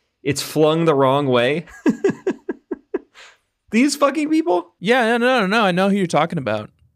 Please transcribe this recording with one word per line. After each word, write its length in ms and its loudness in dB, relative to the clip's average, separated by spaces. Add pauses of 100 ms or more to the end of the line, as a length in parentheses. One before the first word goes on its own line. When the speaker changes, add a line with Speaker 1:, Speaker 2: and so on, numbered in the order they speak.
(220)
Speaker 1:
it's 220 -4
flung 420 0
the 80 2
wrong 340 2
way. 380 0 (180)
<laughs> 1900 -8
These 240 2
fucking 340 0
people? 500 -2
Speaker 2:
Yeah, 260 0
no, 120 0
no, 240 2
no, 60 0
no. 180 2
I 60 2
know 180 0
who 60 2
you're 100 0
talking 320 -2
about. 320 -6 (260)